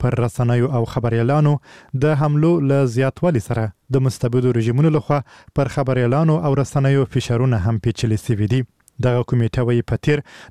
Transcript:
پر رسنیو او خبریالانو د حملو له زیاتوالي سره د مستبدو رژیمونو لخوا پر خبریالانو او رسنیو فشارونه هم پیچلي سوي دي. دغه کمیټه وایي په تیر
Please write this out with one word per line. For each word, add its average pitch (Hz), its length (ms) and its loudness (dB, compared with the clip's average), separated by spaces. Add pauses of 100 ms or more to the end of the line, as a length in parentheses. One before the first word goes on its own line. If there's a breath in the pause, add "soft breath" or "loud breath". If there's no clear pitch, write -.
پر 123 220 -2
رسنیو 120 500 0
او 117 80 0 (140)
خبریالانو 131 580 0 (480 loud breath)
د 151 160 2
حملو 151 340 2 (140)
له 139 300 2
زیاتوالي 139 500 0
سره 110 220 -2 (260)
د 131 140 2
مستبدو 123 500 0
رژیمونو 139 380 2
لخوا 143 260 -2 (340 loud breath)
پر 139 220 -2
خبریالانو 135 680 0
او 139 140 0
رسنیو 139 560 0
فشارونه 120 500 0
هم 113 180 -2
پیچلي 110 440 -2
سوي 104 260 0
دي. 131 120 0 (380)
دغه 123 260 2
کمیټه 120 380 0
وایي 120 220 0
په 117 160 -4
تیر 147 140 0 (300 loud breath)